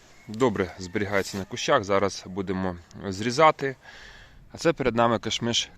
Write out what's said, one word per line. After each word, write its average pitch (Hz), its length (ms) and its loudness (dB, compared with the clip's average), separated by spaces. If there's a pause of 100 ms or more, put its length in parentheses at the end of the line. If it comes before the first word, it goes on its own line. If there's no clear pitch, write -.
(280)
Добре 107 500 0
зберігається 98 600 -2
на 95 60 -4
кущах, 120 400 0
зараз 98 420 0
будемо 92 500 -4 (320)
зрізати. 131 680 2 (760)
А 110 60 -16
це 165 140 2
перед 127 220 0
нами 117 240 4
кишмиш 117 600 -2